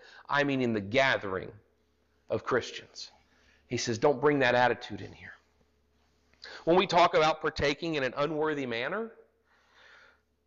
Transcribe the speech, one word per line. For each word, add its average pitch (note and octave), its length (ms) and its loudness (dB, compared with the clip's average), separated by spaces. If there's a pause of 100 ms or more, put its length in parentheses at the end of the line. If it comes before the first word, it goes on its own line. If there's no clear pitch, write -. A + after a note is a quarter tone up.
(280)
I C#3+ 160 0
mean C#3 180 0
in A#2+ 120 0
the G#2+ 80 -2
gathering G#2 720 0 (800)
of A2 140 -2
Christians. - 680 -6 (560)
He B2 100 -4
says, A2+ 220 -4
"Don't D3 200 2
bring D3 200 2
that B2 160 4
attitude A#2 460 2
in G2+ 120 -14
here." - 180 -18 (1300)
When E3 100 4
we F#3+ 120 4
talk F3 260 4
about D#3 260 2
partaking D#3 560 -4
in C#3 80 -2
an B2+ 140 -4
unworthy D3+ 480 -2
manner, D3+ 460 -6 (1400)